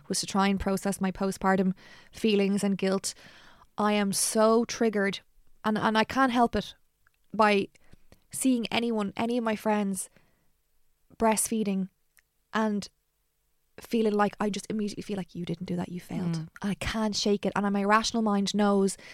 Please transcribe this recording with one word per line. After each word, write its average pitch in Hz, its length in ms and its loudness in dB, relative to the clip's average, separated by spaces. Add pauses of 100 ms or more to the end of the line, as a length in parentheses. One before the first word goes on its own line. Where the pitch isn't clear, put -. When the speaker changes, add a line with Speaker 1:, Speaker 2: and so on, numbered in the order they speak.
Speaker 1:
was - 120 -2
to - 60 -4
try 196 220 2
and 196 120 2
process 196 420 -2
my 190 100 0
postpartum 190 640 0 (380)
feelings 202 520 2
and 196 140 0
guilt. 190 360 -2 (640)
I 208 160 2
am 202 200 0
so 226 520 4
triggered, 202 540 0 (440)
and, 214 140 0
and 220 200 0
I 220 60 4
can't 262 280 2
help 240 240 2
it, - 200 -6 (580)
by 208 340 4 (640)
seeing 247 360 0
anyone, 226 500 -2
any 240 200 -2
of 240 60 -2
my 220 120 0
friends 202 540 -2 (1080)
breastfeeding 208 720 0 (640)
and 208 340 -2 (920)
feeling 220 340 0
like, 208 260 2
I 208 100 0
just 196 200 -8
immediately 208 340 -6
feel 202 140 -8
like, 180 160 -10
"You 175 120 -8
didn't 170 200 -8
do 175 100 -4
that, 175 140 -6
you 175 100 -10
failed." 170 340 -6
Speaker 2:
Mm. 160 140 -6 (140)
Speaker 1:
And 202 100 -4
I 175 40 -2
can't 214 400 -4
shake 202 300 0
it. 190 100 0
And 202 180 0
my 202 100 0
rational 220 380 2
mind 202 320 0
knows 202 440 2 (160)